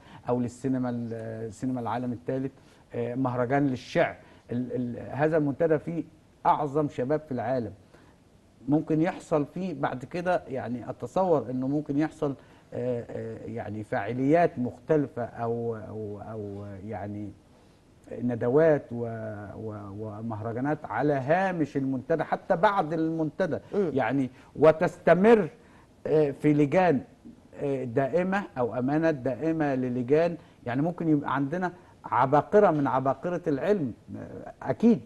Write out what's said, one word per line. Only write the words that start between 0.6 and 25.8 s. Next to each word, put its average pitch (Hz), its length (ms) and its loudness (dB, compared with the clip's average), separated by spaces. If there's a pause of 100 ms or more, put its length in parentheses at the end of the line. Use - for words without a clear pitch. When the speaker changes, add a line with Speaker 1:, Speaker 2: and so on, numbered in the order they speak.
Speaker 1:
ال-، 113 640 -8
سينما 127 280 -4
العالم 120 300 -4
الثالث، 131 400 -4 (420)
آه، 120 220 -4
مهرجان 127 520 2
للشعر. 127 480 0 (360)
ال-، 123 240 -4
ال-، 120 240 -4 (120)
هذا 156 260 2
المنتدى 151 420 2
فيه 160 240 -6 (420)
أعظم 147 440 2
شباب 147 300 -2
في - 120 -14
العالم. 120 400 -2 (960)
ممكن 156 340 2
يحصل 165 440 0
فيه 180 280 -8
بعد 127 320 -6
كده، 180 420 -2
يعني، 120 420 -6
أتصور 139 600 -2
إنه 127 180 -4
ممكن 147 300 -2
يحصل، 151 380 -2 (380)
آه، 120 360 -4
آه، 113 360 -10
يعني، 107 380 -8
فاعليات 135 760 2
مختلفة 123 640 -2
أو، 117 520 -4
أو، 104 460 -10 (100)
أو، 104 340 -10 (200)
يعني، 104 460 -8 (880)
ندوات 123 680 4
و، 117 140 -6 (500)
و، 107 200 -10 (240)
ومهرجانات 110 880 -6
على 135 280 0
هامش 156 640 0
المنتدى 135 460 -2
حتى - 320 -2
بعد 185 380 2
المنتدى، 160 640 -2 (180)
Speaker 2:
مم. 185 180 0
Speaker 1:
يعني، 127 360 0 (260)
وتستمر، 175 920 6 (580)